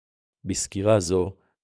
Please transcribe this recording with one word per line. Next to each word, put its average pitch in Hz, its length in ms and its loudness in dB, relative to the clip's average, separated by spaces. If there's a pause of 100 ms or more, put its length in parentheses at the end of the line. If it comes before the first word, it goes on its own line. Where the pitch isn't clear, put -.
(460)
בסקירה 101 540 0
זו, 90 360 0 (280)